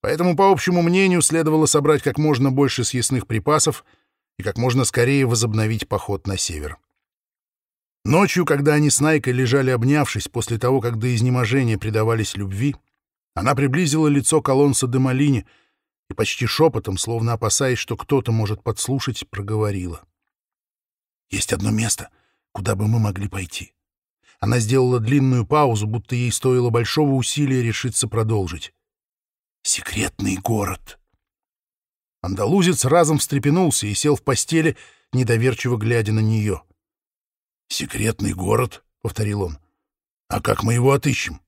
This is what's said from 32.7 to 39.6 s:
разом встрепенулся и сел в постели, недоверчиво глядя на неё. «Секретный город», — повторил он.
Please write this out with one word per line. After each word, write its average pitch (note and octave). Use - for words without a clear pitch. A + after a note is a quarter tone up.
разом D#3
встрепенулся D3
и G#2
сел D3
в -
постели, D#3
недоверчиво A#2+
глядя A2
на A2
неё. G#2+
«Секретный G#2
город», — G#2
повторил G#2
он. D#2